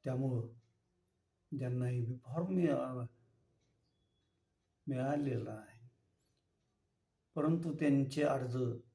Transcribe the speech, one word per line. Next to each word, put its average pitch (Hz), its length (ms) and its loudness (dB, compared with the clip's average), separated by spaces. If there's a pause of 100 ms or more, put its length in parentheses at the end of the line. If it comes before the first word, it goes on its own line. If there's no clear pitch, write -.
त्यामुळं 127 440 0 (1080)
ज्यांना 123 320 -2
ईबी 123 260 -2
फॉर्म 170 380 -4
मिळा-, 131 520 0 (1800)
मिळालेला 131 640 -2
आहे, - 380 -16 (1500)
परंतु 165 380 2
त्यांचे 143 500 2
अर्ज 131 320 0 (400)